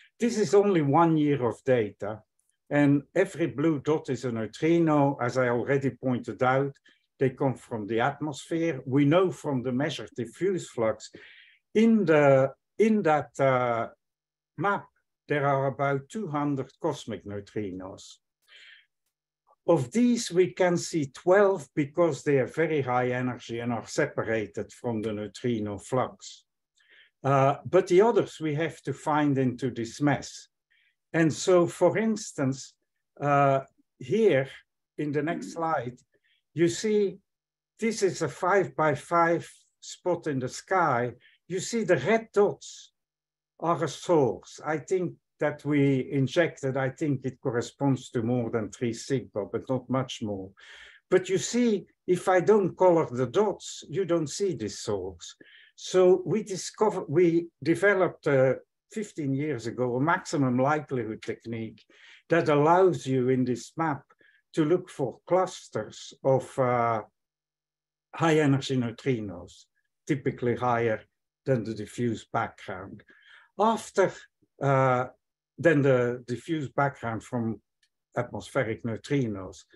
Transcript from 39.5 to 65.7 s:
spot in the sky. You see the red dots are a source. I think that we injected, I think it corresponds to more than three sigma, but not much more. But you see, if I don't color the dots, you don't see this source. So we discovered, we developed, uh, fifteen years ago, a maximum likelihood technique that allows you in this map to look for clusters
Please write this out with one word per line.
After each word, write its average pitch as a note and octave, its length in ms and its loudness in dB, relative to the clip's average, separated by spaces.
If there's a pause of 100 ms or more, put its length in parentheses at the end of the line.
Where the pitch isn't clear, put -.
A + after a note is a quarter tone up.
spot - 480 -6
in C#3 120 -2
the B2+ 100 -4
sky. C3 640 0 (340)
You F3+ 140 -6
see A3+ 240 -4
the - 100 4
red G#3+ 380 0
dots - 580 -2 (680)
are D#3+ 240 -2
a D#3+ 60 0
source. C#3 800 0
I D3+ 140 -4
think F3+ 340 -4 (260)
that D3 240 -4
we C#3 480 2
injected, C#3 640 0
I C3+ 140 -2
think C#3+ 340 -4
it C3 160 -8
corresponds A#2+ 720 -4
to B2 120 -4
more A#2+ 280 -2
than A2 200 -4
three A#2 220 -6
sigma, A2 540 -6
but F#2+ 240 -8
not B2+ 200 -4
much C3 320 -4
more. G2 280 -8 (600)
But F#3 200 2
you F#3+ 80 0
see, A3+ 480 0 (200)
if F3+ 220 0
I F#3 140 6
don't G3 340 4
color F3 340 4
the B2 180 -2
dots, - 640 -4
you E3+ 140 -4
don't D#3+ 260 -2
see G3 260 -4
this G#2+ 260 -8
source. F#2+ 540 -8 (400)
So F#3 500 4
we G3 180 -2
discovered, F#3 640 -4
we E3+ 400 2 (140)
developed, E3+ 640 0
uh, C3 280 4 (360)
fifteen D3 420 -6
years C3+ 340 -6
ago, A#2 280 -4
a B2+ 40 -2
maximum D3 600 0
likelihood C3 640 -2
technique A2+ 600 -10 (460)
that E3 200 2
allows D3+ 580 4
you C3 220 0
in C3 140 2
this A#2+ 320 -4
map D#3 280 -4 (500)
to D#3+ 120 2
look F3 240 0
for B2 380 -8
clusters F3 840 -4 (100)